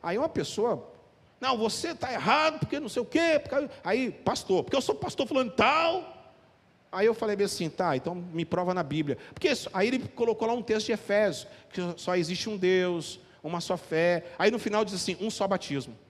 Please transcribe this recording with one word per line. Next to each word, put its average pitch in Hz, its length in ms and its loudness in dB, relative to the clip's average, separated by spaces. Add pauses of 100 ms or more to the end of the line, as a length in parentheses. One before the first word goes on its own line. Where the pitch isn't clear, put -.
Aí 170 160 -2
uma 311 120 0
pessoa, 208 640 -2 (480)
"Não, 254 160 0
você 226 380 -2
tá 254 180 -4
errado, 302 460 2
porque - 200 -2
não 277 80 -6
sei 247 140 -2
o 220 40 -2
quê", 311 380 4
porque... 285 260 -2 (140)
aí, 226 280 0
pastor, - 520 0
"porque - 140 0
eu 262 40 4
sou - 120 0
pastor - 320 -2
fulano 262 240 0
e 180 40 -12
tal." 320 640 2 (760)
Aí 190 140 0
eu 226 80 6
falei 220 220 -2
bem 202 100 2
assim, 170 240 -2
"Tá, 165 260 0
então 165 200 -4
me 170 280 -6
prova 180 300 0
na 180 80 0
Bíblia." 143 360 -2 (160)
Porque - 160 0
isso, - 240 -2
aí 202 160 2
ele 247 180 -2
colocou 226 400 -2
lá 233 60 0
um 240 100 -4
texto 214 240 0
de 240 60 0
Efésios, 202 520 0 (260)
que 185 100 -4 (160)
só 180 180 -2
existe 175 340 -2
um 214 80 -6
Deus, 180 640 0 (240)
uma 175 180 -4
só 180 160 -2
fé. 170 480 2 (140)
Aí 196 100 6
no 233 80 0
final 214 260 2
diz 196 120 -4
assim, 180 240 -2
"Um 214 100 -2
só 196 180 -2
batismo." 139 480 -2 (140)